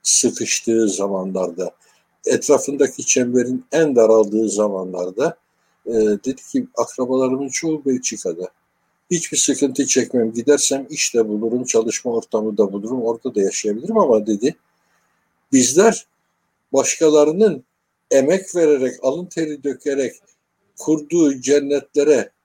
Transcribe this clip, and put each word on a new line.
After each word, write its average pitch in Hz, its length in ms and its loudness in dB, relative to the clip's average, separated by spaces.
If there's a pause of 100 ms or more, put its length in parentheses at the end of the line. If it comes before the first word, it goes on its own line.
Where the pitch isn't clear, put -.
sıkıştığı 113 840 0
zamanlarda, 92 840 -4 (540)
etrafındaki 135 800 0
çemberin 123 640 0
en 151 240 2
daraldığı 110 540 4
zamanlarda, 95 880 -4 (480)
e, 113 80 -6
dedi 107 480 0 (100)
ki, 131 160 -2 (100)
"Akrabalarımın 131 720 -2
çoğu 156 360 -4
Belçika'da. 95 640 -4 (600)
Hiçbir 165 260 -4
sıkıntı 135 480 0
çekmem. 113 480 0
Gidersem 135 560 0
iş - 260 -4
de 113 140 2
bulurum, 113 340 -2
çalışma 113 480 -2
ortamı 107 460 -4
da 101 160 0
bulurum, 110 280 -6
orada 117 340 -4
da 104 60 2
yaşayabilirim 110 560 -2
ama," 113 300 2
dedi, 110 280 -2 (960)
bizler 151 520 4 (680)
başkalarının 151 880 2 (480)
emek 151 440 2
vererek, 143 460 2
alın 147 240 -2
teri 151 380 -6
dökerek 139 520 -4 (640)
kurduğu 151 640 0
cennetlere 143 880 2 (160)